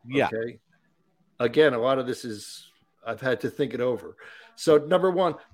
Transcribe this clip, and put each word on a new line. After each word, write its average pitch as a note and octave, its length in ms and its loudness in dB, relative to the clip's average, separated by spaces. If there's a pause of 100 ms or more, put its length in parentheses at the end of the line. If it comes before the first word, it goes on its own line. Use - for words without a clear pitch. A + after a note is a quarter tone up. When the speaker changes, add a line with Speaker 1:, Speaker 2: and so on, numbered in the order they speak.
Speaker 1:
Yeah. B2+ 220 0
Speaker 2:
Okay. A2+ 300 -8 (800)
Again, B2+ 360 4
a A#2 40 -2
lot C3 200 2
of B2 80 -4
this B2+ 180 -8
is, - 460 -14 (360)
I've A2+ 140 -8
had C3 220 -2
to D3 80 -4
think C#3 240 -4
it B2 60 -6
over. B2 360 -4 (400)
So D3+ 220 4
number F3+ 320 2
one, F3 240 0 (200)